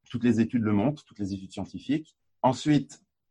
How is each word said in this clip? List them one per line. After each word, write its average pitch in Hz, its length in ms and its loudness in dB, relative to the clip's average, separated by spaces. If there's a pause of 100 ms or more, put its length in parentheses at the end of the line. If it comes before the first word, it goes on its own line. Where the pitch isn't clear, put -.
Toutes 117 140 -8
les 113 180 4
études 113 220 0
le 107 80 0
montrent, 117 340 0
toutes - 140 -20
les 101 160 -6
études 95 160 -10
scientifiques. 131 640 -6 (260)
Ensuite, 131 580 0 (300)